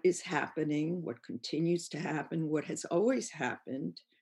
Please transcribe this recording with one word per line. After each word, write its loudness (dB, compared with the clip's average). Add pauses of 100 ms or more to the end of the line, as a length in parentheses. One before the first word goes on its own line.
is 4
happening, 0
what -6
continues 0
to -6
happen, -2
what 2
has -6
always 2
happened, -4 (220)